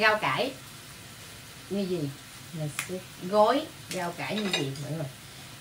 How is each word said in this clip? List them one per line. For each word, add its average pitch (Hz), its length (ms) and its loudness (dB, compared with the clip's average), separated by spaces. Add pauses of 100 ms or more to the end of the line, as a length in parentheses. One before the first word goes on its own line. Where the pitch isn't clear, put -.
rau 214 180 8
cải 214 340 2 (1160)
như 196 160 2
gì? 160 240 0 (420)
Mình 156 160 -2 (200)
sẽ 180 60 -4 (280)
gói 214 440 8 (240)
rau 175 220 -2
cải 139 240 -2
như 208 120 0 (100)
gì 135 140 0 (100)
mọi 135 100 -4
người? 156 140 -2 (540)